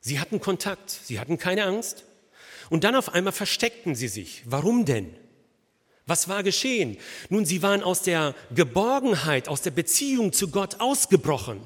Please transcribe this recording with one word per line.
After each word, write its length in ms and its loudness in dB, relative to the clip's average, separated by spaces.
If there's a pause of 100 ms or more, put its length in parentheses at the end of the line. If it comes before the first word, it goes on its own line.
Sie 200 -4
hatten 200 -2
Kontakt, 500 -4
sie 280 -8
hatten 200 -4
keine 260 0
Angst. 400 -4 (680)
Und 140 2
dann 100 6
auf 180 2
einmal 200 2
versteckten 640 -2
sie 120 -4
sich. 360 -10
Warum 400 2
denn? 300 0 (920)
Was 220 0
war 160 -2
geschehen? 520 0 (320)
Nun, 160 2
sie 180 0
waren 200 4
aus 200 0
der 340 0 (180)
Geborgenheit, 960 2
aus 140 -4
der 100 -2
Beziehung 600 0
zu 160 0
Gott 320 -2
ausgebrochen. 840 2